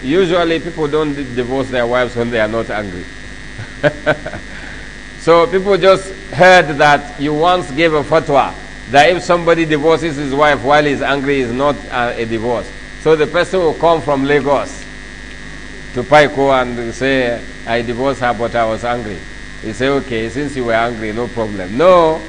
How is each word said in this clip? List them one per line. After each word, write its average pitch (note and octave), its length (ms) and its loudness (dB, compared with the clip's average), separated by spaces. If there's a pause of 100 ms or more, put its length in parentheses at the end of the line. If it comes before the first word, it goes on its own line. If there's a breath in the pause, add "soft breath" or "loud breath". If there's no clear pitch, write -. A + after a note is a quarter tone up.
Usually E3+ 560 2
people D#3 280 -4
don't D3+ 260 0
di-, C#3 100 -6 (120)
divorce B2 340 -2
their A#2+ 180 0
wives A#2+ 280 0
when A#2 140 -2
they A#2+ 100 0
are G#2+ 80 2
not A2+ 220 -2
angry. G2 340 -6 (800)
<laughs> - 560 -4 (880 loud breath)
So E3 180 6
people F#3+ 320 0
just F#3 300 4 (240)
heard E3+ 460 6
that D3 420 2
you D3 140 -2
once F3 380 2
gave D#3 220 2
a D3 80 2
fatwa C#3 520 2 (380)
that C#3+ 180 8
if F3 120 0
somebody E3+ 440 2
divorces D#3 500 2
his C#3 180 -4
wife C#3+ 300 4
while D3 220 4
he's C3+ 160 0
angry, C#3 400 0
is A#2 100 -2
not, C3+ 240 0 (160)
uh, A#2+ 240 -2
a A#2 80 -4
divorce. A2+ 480 -4 (300)
So D#3 160 4
the D3+ 100 2
person F3 320 0
will E3 140 2
come D#3+ 280 2
from C3+ 220 0
Lagos C#3 640 0 (1080)
to B2 80 -4
Paiko C#3 580 4
and A#2+ 320 -4
say, B2+ 480 0 (240)
"I A#2 160 0
divorced A#2+ 400 -2
her, B2 120 0
but A2+ 220 -4
I A#2 80 2
was A2 220 -2
angry." A#2+ 320 -4 (480)
You A2 80 -6
say, B2+ 160 0
"Okay, A#2+ 400 -2
since C#3 260 -6
you B2+ 80 -2
were A#2 160 0
angry, A2+ 320 -2
no A#2 160 -4
problem." G#2 500 -6
No. D#3+ 520 4